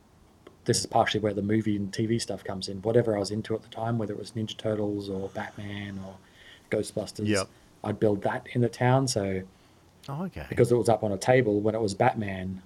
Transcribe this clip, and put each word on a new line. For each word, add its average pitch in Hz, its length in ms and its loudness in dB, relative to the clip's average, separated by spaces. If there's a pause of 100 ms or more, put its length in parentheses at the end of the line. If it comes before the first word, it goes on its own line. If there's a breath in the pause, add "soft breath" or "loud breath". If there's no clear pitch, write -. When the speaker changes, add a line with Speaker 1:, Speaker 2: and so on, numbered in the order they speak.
(640)
Speaker 1:
this 120 160 2
is - 60 -4
partially 110 340 2
where 104 140 2
the 101 80 -2
movie 107 340 2
and 101 160 -4
T 113 140 -2
V 117 120 2
stuff 101 260 -6
comes 95 240 -6
in. 98 140 -8
Whatever 113 340 4
I - 40 2
was 95 100 -2
into 107 240 -4
at 110 80 -4
the - 60 -20
time, 113 300 -4
whether 104 140 -2
it 104 60 -8
was - 140 -12
Ninja 110 240 -4
Turtles 104 520 -2
or 95 220 -4
Batman 101 760 -8
or 95 100 -14 (540 loud breath)
Ghostbusters, 107 580 -2
Speaker 2:
Yep. 98 200 2 (360 soft breath)
Speaker 1:
I'd 107 140 -2
build 104 240 2
that 117 300 -2
in 123 80 0
the 120 80 4
town. 127 400 4
So 98 340 -2 (680 soft breath)
Speaker 2:
Oh, 147 140 -6
okay. 117 240 -10
Speaker 1:
because 123 220 4
it 123 60 4
was 110 120 2
up 110 140 4
on 107 100 0
a 95 60 -2
table, 113 420 4
when 107 140 2
it 113 60 -2
was 101 140 0
Batman, 98 720 0